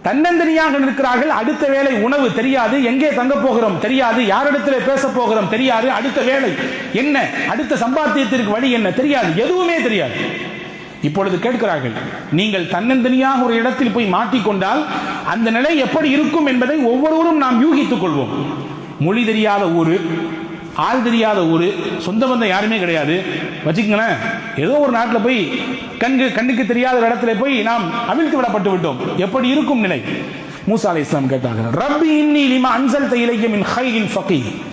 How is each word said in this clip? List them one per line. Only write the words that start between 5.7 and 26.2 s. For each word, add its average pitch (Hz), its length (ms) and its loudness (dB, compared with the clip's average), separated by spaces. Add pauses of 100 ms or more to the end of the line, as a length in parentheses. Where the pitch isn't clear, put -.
அடுத்த 240 300 0
வேளை 254 320 0 (400)
என்ன, 269 340 0 (220)
அடுத்த 247 260 -2
சம்பாத்தியத்திற்கு 247 760 0
வழி 240 200 0
என்ன 220 200 2
தெரியாது, 233 520 2
எதுவுமே 339 380 0
தெரியாது. 190 320 0 (880)
இப்பொழுது 180 380 0
கேட்கிறார்கள், 202 520 -2 (400)
நீங்கள் 190 340 0
தன்னந்தனியாக 254 760 2
ஒரு 233 120 2
இடத்தில் 233 360 0
போய் 202 220 0
மாட்டிக்கொண்டால் 208 720 0 (400)
அந்த 226 260 0
நிலை 277 260 2
எப்படி 285 320 2
இருக்கும் 302 360 2
என்பதை 254 320 0
ஒவ்வொருவரும் 311 600 2
நாம் 262 240 2
யூகித்துக் 269 420 2
கொள்வோம். 143 420 -2 (540)
மொழி 208 260 2
தெரியாத 208 420 2
ஊரு, 165 340 2 (760)
ஆள் 220 280 0
தெரியாத 220 420 2
ஊரு, 165 280 2 (260)
சொந்த 185 260 0
பந்தம் 240 220 0
யாருமே 220 320 0
கிடையாது 165 440 0 (420)
வச்சுக்கங்களேன். 208 500 0 (420)
ஏதோ 160 140 0
ஒரு 285 200 2
நாட்டுல 233 320 0
போய் 233 380 0 (380)
கண்கு-, 254 320 2